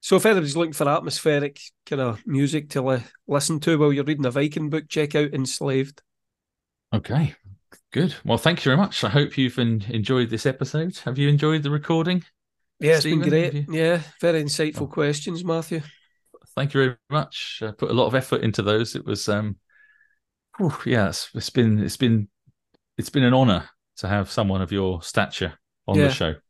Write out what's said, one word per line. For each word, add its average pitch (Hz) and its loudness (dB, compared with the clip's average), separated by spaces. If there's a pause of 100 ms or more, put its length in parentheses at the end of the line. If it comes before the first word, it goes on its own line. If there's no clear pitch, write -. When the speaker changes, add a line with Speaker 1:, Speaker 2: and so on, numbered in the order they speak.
Speaker 1:
So - 2
if 185 4
anybody's 165 2
looking 165 -2
for 151 0
atmospheric 147 -2 (280)
kind 135 -4
of 117 -4
music 147 -2
to 139 -4
li-, 127 0 (220)
listen 143 -2
to 160 2
while 147 4
you're 139 -2
reading 143 -2
a 123 2
Viking 147 -2
book, 156 -6
check 151 -2
out 147 2
Enslaved. 135 -4 (880)
Speaker 2:
Okay, 139 -2 (580)
good. 147 0 (120)
Well, 113 2
thank 160 2
you - 0
very 131 4
much. - 0
I 117 2
hope 143 0
you've 131 0
en-, 113 0
enjoyed 117 0
this 113 -6
episode. 156 -2
Have 127 -6
you 143 2
enjoyed 156 2
the 143 -2
recording, 165 0 (580)
Speaker 1:
Yeah, 156 4
it's 151 2
been 156 2
Speaker 2:
Stephen? 143 2
Speaker 1:
great. 160 4 (100)
Speaker 2:
Have - -
you? 147 -4
Speaker 1:
Yeah, 165 0 (180)
very 165 2
insightful 151 -4
Speaker 2:
Oh. 143 -6
Speaker 1:
questions, 151 -4
Matthew. 165 -4 (760)
Speaker 2:
Thank 139 -2
you 135 4
very 127 0 (120)
much. - -6
I 110 -6
put 110 -4
a 117 0
lot 117 6
of 113 0
effort 127 0
into 113 0
those. 107 2
It - -8
was, 104 -4
um, 104 -2 (1000)
whew, 175 0 (120)
yeah, 113 2
it's, - -8
it's 113 -8
been, 110 2
it's - -4
been, 113 2 (680)
it's - -6
been 135 2
an 123 6
honour 123 4 (260)
to - -8
have 101 0
someone 95 0
of 90 -4
your 92 -2
stature - -4 (340)
on 98 2
Speaker 1:
Yeah. - 6
Speaker 2:
the 135 2
show. 80 -2 (160)